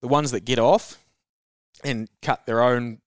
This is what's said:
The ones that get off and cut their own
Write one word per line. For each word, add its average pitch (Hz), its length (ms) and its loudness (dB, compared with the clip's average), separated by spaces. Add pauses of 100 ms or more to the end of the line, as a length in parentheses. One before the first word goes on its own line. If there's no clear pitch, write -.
The 127 60 -10
ones 143 240 2
that 107 140 -6
get 120 160 0
off 147 440 2 (760)
and 117 260 -6 (140)
cut - 240 -4
their 117 160 0
own 120 440 0